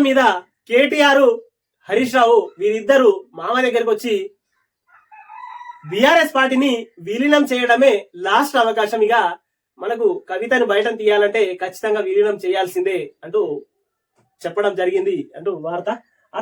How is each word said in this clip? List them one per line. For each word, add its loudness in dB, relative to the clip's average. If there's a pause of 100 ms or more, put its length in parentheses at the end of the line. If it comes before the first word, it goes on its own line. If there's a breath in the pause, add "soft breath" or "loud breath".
మీద 4 (480)
కేటీఆర్, 4 (600)
హరీష్ 0
రావు 6 (220)
వీరిద్దరూ 2 (280)
మామ -4 (120)
దగ్గరకు -2
వచ్చి -4 (1800)
బీఆర్ఎస్ 2
పార్టీని 2 (360)
విలీనం 2
చేయడమే 2 (340)
లాస్ట్ 0
అవకాశం, -2
ఇక 2 (680)
మనకు -2 (240)
కవితను -2
బయటను -2
తీయాలంటే 2 (200)
ఖచ్చితంగా -4
విలీనం 0
చేయాల్సిందే -2 (240)
అంటూ -2 (1000)
చెప్పడం -2
జరిగింది -2 (220)
అంటూ -8 (120)
వార్త. -8 (480)
ఆ -8